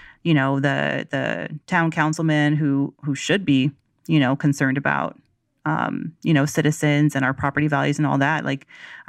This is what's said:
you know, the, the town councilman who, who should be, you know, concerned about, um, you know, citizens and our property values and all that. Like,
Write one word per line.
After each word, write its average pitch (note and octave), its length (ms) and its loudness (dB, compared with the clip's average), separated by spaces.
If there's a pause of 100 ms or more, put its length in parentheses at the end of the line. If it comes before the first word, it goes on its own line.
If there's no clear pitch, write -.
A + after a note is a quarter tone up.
(220)
you E3 120 2
know, C3+ 260 2
the, C#3 500 -2
the A#2+ 380 -4 (180)
town E3 240 0
councilman D#3 640 0
who, C#3+ 380 0 (100)
who C#3+ 120 -2
should F3+ 320 -2
be, C#3 240 2 (360)
you D#3 140 4
know, C3 160 2
concerned C#3 400 0
about, G#2 420 -2 (460)
um, - 480 -4 (100)
you E3 120 2
know, C#3 120 4
citizens D3 680 2
and C3+ 80 -2
our C3 100 0
property D3 340 -2
values C#3+ 300 0
and D3+ 80 2
all C#3 120 0
that. D3 260 0
Like, C#3 220 -6 (420)